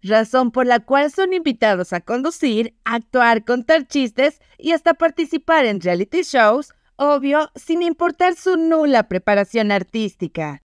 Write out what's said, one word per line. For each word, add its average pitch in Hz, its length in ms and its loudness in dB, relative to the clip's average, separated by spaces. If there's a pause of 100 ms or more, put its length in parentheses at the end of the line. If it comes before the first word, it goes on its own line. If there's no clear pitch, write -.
razón 226 440 2
por 254 160 0
la 240 140 2
cual 277 300 0
son 381 220 -2
invitados 226 580 -2
a 175 80 -6
conducir, 240 840 -4
actuar, 233 600 0
contar 262 440 0
chistes 269 520 -2 (200)
y 320 140 -2
hasta 330 200 0
participar 320 720 0
en 202 160 -2
reality 180 400 -2
shows, 247 540 0 (200)
obvio, 285 600 0
sin 330 260 -4
importar 339 540 -2
su 370 200 -2
nula 311 520 0
preparación 202 640 -2
artística. 175 920 -6 (120)